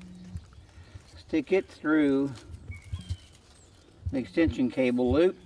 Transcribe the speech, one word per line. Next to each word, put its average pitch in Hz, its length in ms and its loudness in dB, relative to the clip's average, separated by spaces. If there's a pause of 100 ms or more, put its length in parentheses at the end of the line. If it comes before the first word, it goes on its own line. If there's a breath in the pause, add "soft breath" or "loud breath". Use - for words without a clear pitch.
(1160 loud breath)
stick - 340 -4
it 190 160 2
through 143 680 2 (1800)
the 135 60 -2
extension 135 520 0
cable 123 400 2
loop, 170 360 2